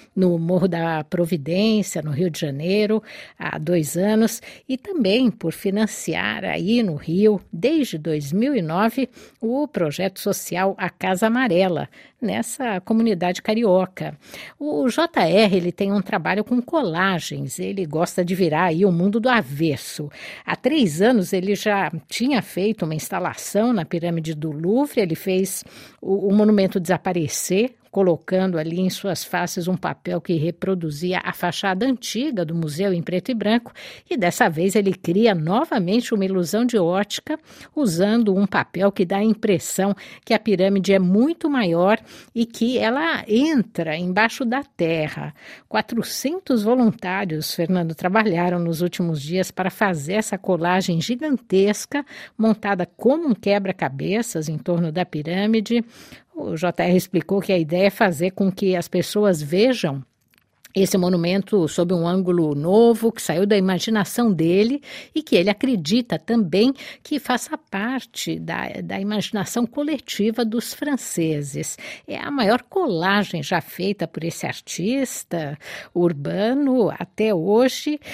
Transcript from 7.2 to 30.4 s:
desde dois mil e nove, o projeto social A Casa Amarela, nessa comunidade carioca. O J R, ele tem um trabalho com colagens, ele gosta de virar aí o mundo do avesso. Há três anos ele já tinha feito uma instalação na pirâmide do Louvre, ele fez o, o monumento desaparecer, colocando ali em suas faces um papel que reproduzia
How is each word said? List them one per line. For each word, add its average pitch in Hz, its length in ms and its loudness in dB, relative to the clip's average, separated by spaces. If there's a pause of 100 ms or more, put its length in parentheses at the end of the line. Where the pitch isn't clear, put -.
desde 233 460 0
dois 151 340 -4
mil 247 220 2
e 208 80 0
nove, 214 460 0 (320)
o 262 260 -2
projeto 180 540 -4
social 190 580 -2
A 190 100 -4
Casa 185 380 0
Amarela, 190 640 2 (340)
nessa 214 580 -4
comunidade 196 600 0
carioca. 185 760 2 (400)
O 294 320 -2
J 311 320 0
R, 190 360 6
ele 175 160 0
tem 196 180 -2
um 202 100 2
trabalho 185 440 -2
com 240 180 0
colagens, 170 960 -2
ele 190 260 -4
gosta 165 400 -2
de 180 120 -2
virar 170 300 2
aí 170 180 2
o 190 80 6
mundo 196 260 2
do 226 100 0
avesso. 151 800 -2 (380)
Há - 80 -4
três 214 480 0
anos 220 300 4
ele 190 240 0
já 196 340 0 (160)
tinha 247 340 0
feito 190 440 -2
uma 156 100 -4
instalação 190 800 -2
na 180 120 0
pirâmide 165 480 -4
do 151 200 -6
Louvre, 220 480 0
ele 165 160 0
fez 190 480 -2 (360)
o, 196 280 0
o 190 40 2
monumento 202 460 4
desaparecer, 180 960 -2 (160)
colocando 185 680 0
ali 165 220 -4
em 185 100 2
suas 185 320 -4
faces 175 460 -4
um 185 80 0
papel 175 440 -4
que - 120 -4
reproduzia 170 920 -2